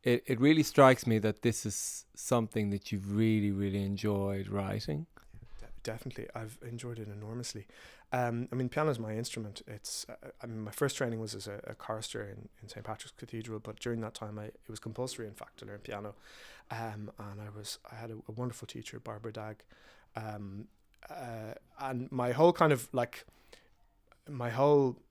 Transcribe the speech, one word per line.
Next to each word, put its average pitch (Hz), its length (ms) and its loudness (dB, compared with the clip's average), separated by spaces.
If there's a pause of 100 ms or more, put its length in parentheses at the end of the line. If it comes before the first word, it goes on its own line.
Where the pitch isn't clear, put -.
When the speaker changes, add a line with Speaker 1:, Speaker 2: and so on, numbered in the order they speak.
Speaker 1:
It, 120 220 6
it 117 160 2
really 151 220 8
strikes 131 440 10
me 110 120 6
that 104 220 2
this 117 240 2
is - 400 -6 (100)
something 110 560 2
that 101 200 -4
you've 98 240 -2
really, 107 360 6
really 98 320 0
enjoyed 98 680 0
writing. 127 560 -2 (560)
Speaker 2:
De-, - 60 -12 (160)
definitely. 113 520 -8
I've 113 220 -8 (100)
enjoyed 120 320 -8
it 107 80 -8
enormously. 107 600 -10 (440)
Um, 123 400 0
I 123 40 -6
mean, 127 140 0
piano 151 220 2
is 117 80 0
my 107 160 -4
instrument. 110 500 -6
It's, - 420 -10
uh, - 220 -16 (120)
I - 40 -10
mean, 110 140 -8
my 104 120 -6
first 135 260 0
training 117 220 0
was 107 140 -6
as 101 140 -8
a, 101 180 -10
a 113 80 -8
chorister 110 480 -6
in, 101 280 -12 (120)
in 107 60 -16
Saint 110 180 -12
Patrick's - 320 -8
Cathedral, 110 420 -8
but 110 200 -10
during 117 220 -2
that 110 120 -6
time, 107 240 -10
I, 107 80 -8
it - 240 -16
was 110 100 -12
compulsory, 120 460 -6
in 101 80 -12
fact, - 260 -16
to 107 60 -16
learn 104 140 -12
piano. 104 340 -8 (560)
Um, 110 480 -8
and 104 240 -12
I 104 160 -12
was, - 220 -12 (120)
I 117 40 -16
had 113 160 -12
a, 110 40 -10 (120)
a 113 40 -12
wonderful 123 360 -6
teacher, - 320 -12
Barbara 110 340 -10
Dagg. 107 300 -10 (520)
Um, 104 520 -8 (420)
uh, 113 460 -10 (240)
and 131 320 -6
my 123 220 0
whole 165 200 10
kind 156 180 6
of, 123 200 2
like, - 340 -2 (1040)
my 123 200 -4
whole 139 500 6 (120)